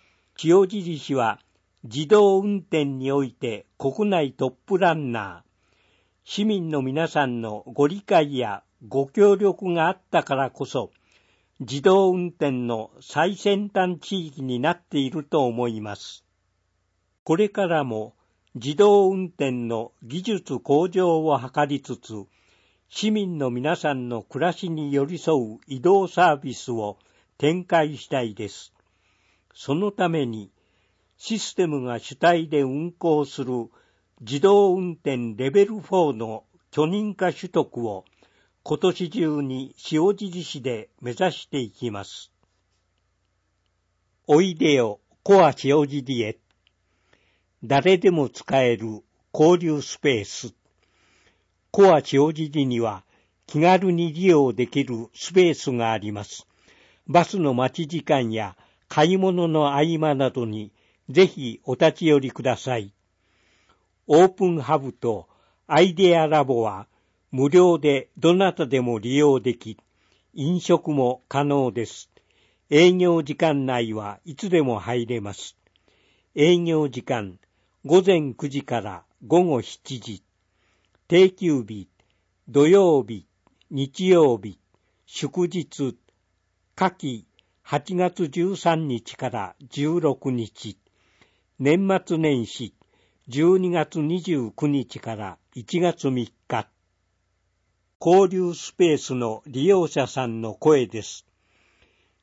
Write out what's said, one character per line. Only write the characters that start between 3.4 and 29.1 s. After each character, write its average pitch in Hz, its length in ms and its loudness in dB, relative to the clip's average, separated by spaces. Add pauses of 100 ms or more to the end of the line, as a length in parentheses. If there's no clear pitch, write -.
国 208 320 -4
内 156 240 -2
ト 135 140 -4
ッ 127 40 -6
プ - 260 -4
ラ 175 160 2
ン 143 200 -6
ナ 98 320 -10
ー。 - 40 -20 (760)
市 - 180 -6
民 196 260 -2
の 151 120 -2
皆 139 260 -4
さ 151 180 0
ん 120 140 -4
の 107 280 -10
ご 143 200 2
理 185 140 -4
解 151 360 0
や 104 240 -6 (240)
ご 135 220 -2
協 202 300 4
力 190 340 -2
が 165 160 0
あ 185 40 0
っ - 100 -8 (100)
た 156 120 2
か 143 120 -4
ら 131 160 -2
こ - 140 -8
そ、 117 260 -6 (720)
自 131 200 -8
動 190 300 4
運 180 160 -2
転 147 240 -4
の 120 480 -6
最 175 380 -4
先 202 360 -2
端 180 260 -2
地 180 280 -8
域 143 140 -14
に 127 180 -6
な 151 120 0
っ 175 100 -6
て - 180 -6
い 135 100 -2
る 151 140 -8
と 143 220 0
思 120 240 -4
い 110 100 -8
ま 104 160 -12
す。 - 300 -20 (1000)
こ 160 140 -2
れ 208 100 0
か 202 200 -4
ら 156 180 0
も 110 300 -10 (400)
自 135 200 -8
動 202 360 6
運 190 160 -4
転 139 240 -4
の 117 400 -6 (100)
技 139 220 -10
術 175 360 -4
向 156 300 2
上 175 300 2
を 151 200 0
図 143 280 -2
り 143 120 -4
つ 127 160 -12
つ、 104 300 -14 (640)
市 214 220 -4
民 190 260 -4
の 131 140 -2
皆 135 240 -2
さ 151 180 -2
ん 123 160 -8
の 117 140 -8
暮 139 240 -4
ら 180 40 0
し 170 200 -8
に 151 200 -6
寄 139 140 0
り 170 140 -10
添 117 380 -2
う - 100 -20
移 135 120 -10
動 190 280 4
サ 170 280 2
ー - 40 -8
ビ 135 160 -10
ス - 160 -12
を 107 260 -6 (400)
展 170 280 0
開 151 320 0
し - 100 -18
た 131 160 -4
い 110 100 -6
で 101 160 -10
す。 - 240 -20 (800)